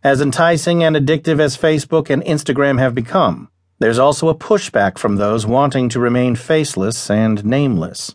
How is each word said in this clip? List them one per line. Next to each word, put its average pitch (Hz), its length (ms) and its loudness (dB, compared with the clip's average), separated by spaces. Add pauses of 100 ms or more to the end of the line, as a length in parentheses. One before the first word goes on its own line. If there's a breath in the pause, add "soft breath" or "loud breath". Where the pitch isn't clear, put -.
As 139 140 4
enticing 170 640 2
and 156 140 2
addictive 151 420 0
as 147 160 0
Facebook 156 540 0
and 143 140 0
Instagram 139 540 0
have 127 160 2
become, 123 540 -2 (320)
there's 113 200 2
also 143 280 2
a 160 80 2
pushback 156 640 0
from 104 180 -2
those 104 300 0
wanting 127 420 0
to 120 120 -4
remain 123 360 0
faceless 117 760 -4
and 107 360 0
nameless. 120 680 -2